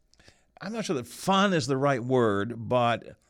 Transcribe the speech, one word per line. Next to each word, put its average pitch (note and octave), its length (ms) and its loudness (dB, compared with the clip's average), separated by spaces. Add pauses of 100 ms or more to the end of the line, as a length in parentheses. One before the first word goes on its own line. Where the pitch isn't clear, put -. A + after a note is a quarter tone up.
(600)
I'm F#3+ 120 -12
not A3+ 120 -6
sure F3+ 120 -2
that A#2+ 100 -6
fun G3 460 2
is D#3 140 0
the C3+ 100 0
right C3+ 260 0
word, A#2 540 2
but A#2 600 -2 (140)